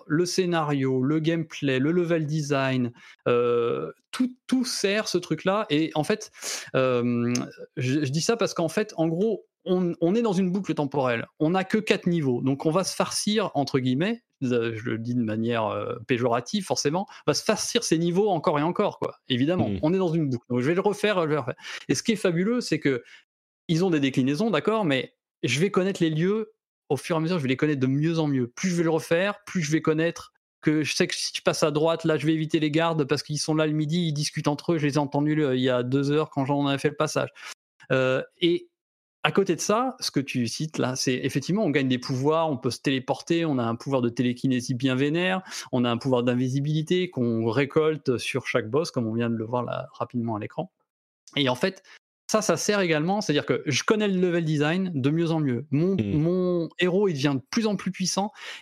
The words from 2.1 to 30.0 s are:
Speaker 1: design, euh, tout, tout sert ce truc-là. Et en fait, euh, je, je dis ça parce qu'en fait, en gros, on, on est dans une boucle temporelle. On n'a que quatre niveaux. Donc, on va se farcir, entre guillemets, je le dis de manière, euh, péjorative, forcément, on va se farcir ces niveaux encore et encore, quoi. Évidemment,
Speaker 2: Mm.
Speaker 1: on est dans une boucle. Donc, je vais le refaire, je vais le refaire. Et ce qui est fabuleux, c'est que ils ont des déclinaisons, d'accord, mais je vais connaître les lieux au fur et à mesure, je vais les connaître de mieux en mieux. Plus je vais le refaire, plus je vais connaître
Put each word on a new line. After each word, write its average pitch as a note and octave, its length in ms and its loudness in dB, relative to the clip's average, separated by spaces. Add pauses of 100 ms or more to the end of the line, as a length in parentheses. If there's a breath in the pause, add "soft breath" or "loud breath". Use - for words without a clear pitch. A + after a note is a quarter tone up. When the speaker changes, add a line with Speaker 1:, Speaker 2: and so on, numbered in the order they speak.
Speaker 1:
design, C3+ 640 0 (360 loud breath)
euh, A#2+ 640 2 (180)
tout, B3+ 260 -2 (100)
tout B3+ 200 0
sert G#3 420 -2
ce - 80 -2
truc-là. F#3 540 0
Et D3+ 240 2
en D3+ 100 0
fait, A3 260 -4 (440 loud breath)
euh, A#2+ 580 2 (460)
je, C3+ 260 0
je C3 60 -2
dis D#3+ 100 -2
ça A#3 160 0
parce G3 160 -2
qu'en E3 160 -2
fait, G#3+ 300 -4
en E3 100 2
gros, F#3 380 -2 (180)
on, F3+ 380 0
on F3 120 2
est A#3+ 60 2
dans A3 140 0
une F3+ 180 2
boucle F#3 220 -4
temporelle. B2+ 520 0 (140)
On D#3 100 4
n'a F#3 140 0
que A3 140 0
quatre G3+ 280 0
niveaux. D3 360 2
Donc, C3+ 240 0
on D#3+ 40 4
va F3+ 140 2
se - 100 -6
farcir, G#3 600 0
entre C3+ 240 0
guillemets, C#3+ 440 0 (200)
je A#2 420 -2
le A2+ 140 -4
dis A#2+ 160 -4
de B2 80 0
manière, A2+ 460 -2
euh, G#2 260 -4 (120)
péjorative, B2+ 600 0
forcément, D3+ 400 -4 (200 loud breath)
on D3+ 40 4
va - 40 2
se - 80 -2
farcir - 420 -2
ces E3 120 2
niveaux F3 320 2
encore D#3+ 300 2
et C#3+ 40 2
encore, F3 360 0
quoi. - 180 -8 (140)
Évidemment, C3 400 0
Speaker 2:
Mm. F#2+ 100 -4
Speaker 1:
on D#3+ 140 2
est F#3+ 40 2
dans F3+ 140 0
une D#3+ 160 0
boucle. B2 220 -4
Donc, B2 100 0
je B2 60 0
vais E3+ 80 2
le F#3+ 80 0
refaire, G3 400 2
je D#3+ 60 0
vais D3+ 80 0
le C#3+ 40 0
refaire. B2 140 -6 (340 loud breath)
Et C#3+ 60 2
ce - 80 -2
qui A#3 100 0
est G3 40 2
fabuleux, F#3+ 440 0
c'est E3 200 -2
que C3+ 220 0 (680 loud breath)
ils E3 140 2
ont F#3+ 80 2
des D#3 100 2
déclinaisons, C#3 500 2
d'accord, G#3 340 2
mais C#3 300 0 (280)
je B2 160 0
vais F#3+ 120 2
connaître F#3+ 320 0
les D#3+ 80 2
lieux F#3+ 420 0 (360)
au C#3+ 80 2
fur E3 200 -2
et - 20 2
à - 20 2
mesure, E3+ 180 0
je C#3+ 40 -2
vais B2+ 60 -2
les C3 80 2
connaître D3+ 240 0
de C3 60 2
mieux D3+ 320 2
en D#3 80 2
mieux. B2+ 220 0
Plus - 220 -4
je E3+ 60 0
vais E3+ 80 0
le E3 60 2
refaire, E3+ 540 0
plus F3+ 180 -4
je D3 100 -4
vais D#3 100 2
connaître D#3+ 500 0 (300)